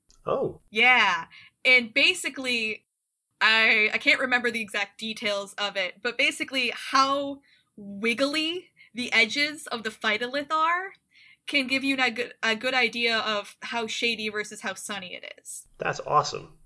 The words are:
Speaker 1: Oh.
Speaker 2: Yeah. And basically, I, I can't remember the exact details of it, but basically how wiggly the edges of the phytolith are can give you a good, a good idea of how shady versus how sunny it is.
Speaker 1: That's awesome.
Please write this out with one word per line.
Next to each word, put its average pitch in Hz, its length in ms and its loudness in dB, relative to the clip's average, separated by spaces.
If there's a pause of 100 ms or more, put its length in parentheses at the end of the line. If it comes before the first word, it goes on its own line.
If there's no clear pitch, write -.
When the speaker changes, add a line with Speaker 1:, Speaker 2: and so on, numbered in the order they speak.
(240)
Speaker 1:
Oh. - 360 -2 (100)
Speaker 2:
Yeah. 214 560 4 (400)
And 247 260 4
basically, 269 960 -2 (560)
I, 220 500 6
I 220 60 -2
can't 277 220 4
remember 247 300 2
the 226 120 -4
exact 202 360 -6
details 208 600 -4
of 196 180 -4
it, 185 260 -4
but 240 140 -4
basically 269 580 0
how 277 680 0 (360)
wiggly 277 920 -2 (240)
the 233 200 -6
edges 285 560 2
of 233 160 -4
the 220 60 -4
phytolith 247 600 -2
are 339 420 0 (540)
can 277 220 0
give 262 160 0
you 269 160 2
a 254 100 4
good, 233 320 -6
a 220 140 2
good 254 180 -2
idea 233 440 2
of 208 440 -4
how 233 240 -4
shady 220 420 -4
versus 208 340 -8
how 196 120 -6
sunny 190 400 -10
it - 260 -16
is. - 260 -16 (120)
Speaker 1:
That's - 280 -4
awesome. - 480 0 (120)